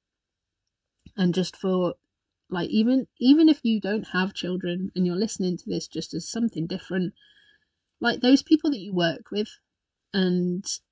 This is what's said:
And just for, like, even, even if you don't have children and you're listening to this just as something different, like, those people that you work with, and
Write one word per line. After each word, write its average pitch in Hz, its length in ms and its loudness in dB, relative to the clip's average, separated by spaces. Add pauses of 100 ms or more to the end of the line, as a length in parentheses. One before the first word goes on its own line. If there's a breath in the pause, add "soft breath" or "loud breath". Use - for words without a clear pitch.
(1160)
And 180 180 0
just 180 220 -4
for, 180 400 -2 (540)
like, 175 200 -4
even, 240 380 2 (120)
even 302 300 8
if 294 140 4
you 226 160 0
don't 202 280 -4
have 190 260 -2
children 185 640 -6
and 180 100 0
you're 175 100 0
listening 185 420 -4
to - 100 -20
this 175 200 -6
just - 260 -10
as - 160 -8
something 226 380 -4
different, 185 460 -6 (880 soft breath)
like, 233 200 -4
those 262 220 6
people 311 280 2
that 233 80 -4
you 190 140 -10
work 170 380 -2
with, 208 180 -4 (640)
and 180 520 0 (260)